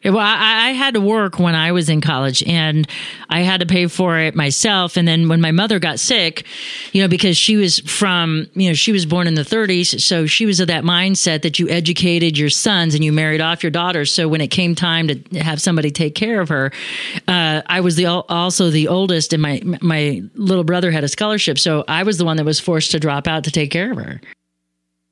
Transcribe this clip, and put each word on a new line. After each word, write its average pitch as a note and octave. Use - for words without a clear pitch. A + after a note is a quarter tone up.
Well, G3
I, A3
I -
had C4
to A3
work G3+
when E3+
I D#3+
was E3+
in D#3
college, C3+
and D#3
I E3
had F#3
to F3+
pay F3+
for E3+
it D#3+
myself. F3
And F3
then E3
when E3
my D#3+
mother G3+
got D#3+
sick, F#3+
you F#3+
know, F#3+
because F3+
she A3
was F#3
from, E3+
you F#3
know, E3
she G#3+
was F#3+
born F3
in E3
the D#3
thirties, F#3
so E3+
she D#3
was F#3+
of F3
that D#3+
mindset F3
that D#3
you E3+
educated E3+
your D3
sons E3+
and D3+
you D#3
married D#3
off E3
your E3
daughters. E3+
So E3
when D#3
it C#3+
came F3
time E3
to D3+
have D#3
somebody D#3+
take D3+
care A3
of F3
her, C#3
uh, D#3+
I F3+
was F3
the F3+
al-, F3
also F3
the D3+
oldest, F3+
and D#3
my, D3
my D3
little F#3
brother F3
had D#3
a C#3+
scholarship, G#3+
so D#3
I E3
was G3+
the F3
one D#3+
that D3+
was D3+
forced D#3+
to E3
drop C#3+
out D#3+
to D#3
take D3+
care F#3
of A#3
her. -